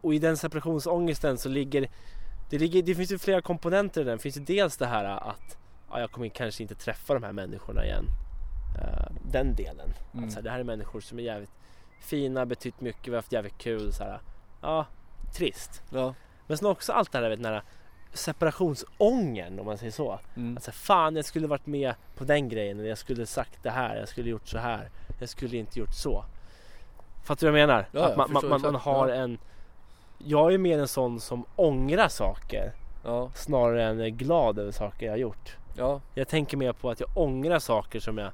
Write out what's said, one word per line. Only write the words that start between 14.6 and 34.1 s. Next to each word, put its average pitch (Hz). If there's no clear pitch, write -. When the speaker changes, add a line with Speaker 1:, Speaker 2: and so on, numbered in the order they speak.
Speaker 1:
Ja, 156
trist. -
Speaker 2:
Ja. 131
Speaker 1:
Men 151
sen 196
också -
allt 220
det 139
här, 117
vet, 110
den 110
här 104
separationsångern, 147
om 101
man 107
säger 113
så. 113
Speaker 2:
Mm. 120
Speaker 1:
Att -
så 117
här, -
fan, 160
jag 151
skulle 156
varit 147
med 139
på 135
den 139
grejen, 104
eller 107
jag 110
skulle 117
sagt -
det 123
här, 117
jag 104
skulle 117
gjort 110
så -
här, 113
jag 123
skulle 123
inte 113
gjort 107
så. 127
Fattar 151
du 147
vad 151
jag 151
menar? 113
Speaker 2:
Ja, 151
Speaker 1:
Att 165
Speaker 2:
jag -
Speaker 1:
man, 135
man, 139
Speaker 2:
förstår 143
Speaker 1:
man, 135
man 147
Speaker 2:
exakt. 127
Speaker 1:
har 135
Speaker 2:
Ja. 123
Speaker 1:
en 123
jag 151
är 190
mer 175
en 139
sån 123
som 120
ångrar 151
saker -
Speaker 2:
Ja. 120
Speaker 1:
snarare 120
än 110
är 113
glad 120